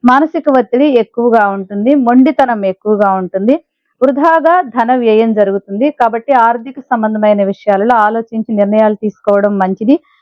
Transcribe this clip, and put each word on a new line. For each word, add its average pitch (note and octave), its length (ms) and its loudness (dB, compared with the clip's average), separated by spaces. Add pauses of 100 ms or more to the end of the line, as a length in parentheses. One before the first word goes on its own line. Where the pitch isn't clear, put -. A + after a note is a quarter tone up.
మానసిక C#4+ 460 0
ఒత్తిడి B3+ 360 0
ఎక్కువగా A#3 640 0
ఉంటుంది, G3+ 480 -4
మొండితనం B3+ 680 2
ఎక్కువగా G3+ 460 -2
ఉంటుంది, F#3+ 440 -2 (460)
వృధాగా D4+ 600 2
ధన A#3+ 340 -2
వ్యయం A3+ 380 2
జరుగుతుంది. G3+ 560 -2
కాబట్టి A#3 440 -2
ఆర్థిక A#3 460 -2
సంబంధమైన G#3+ 640 0
విషయాలలో G3 520 0
ఆలోచించి A3 600 -2
నిర్ణయాలు G#3 400 0
తీసుకోవడం G3+ 600 -2
మంచిది. G3 400 0 (240)